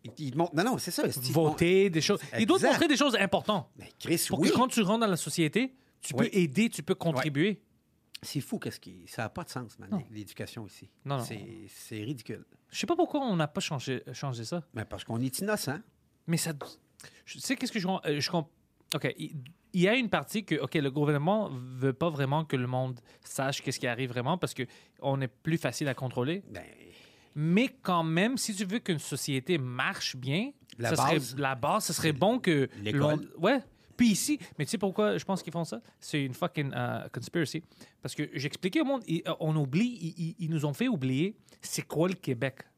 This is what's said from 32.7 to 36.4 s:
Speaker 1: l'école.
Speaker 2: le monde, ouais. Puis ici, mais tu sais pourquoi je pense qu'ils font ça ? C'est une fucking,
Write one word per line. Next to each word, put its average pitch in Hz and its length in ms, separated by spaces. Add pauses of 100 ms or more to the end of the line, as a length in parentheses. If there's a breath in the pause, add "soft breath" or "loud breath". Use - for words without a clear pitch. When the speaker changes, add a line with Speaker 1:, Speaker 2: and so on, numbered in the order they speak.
Speaker 1:
l'école. 107 180
Speaker 2:
le 143 80
monde, 151 300
ouais. 220 220 (360 soft breath)
Puis 240 140
ici, 277 280 (220 loud breath)
mais 143 60
tu - 60
sais 220 60
pourquoi 196 400
je - 80
pense 190 160
qu'ils 156 120
font 170 100
ça ? 220 180 (180 soft breath)
C'est 147 240
une 131 100
fucking, 147 420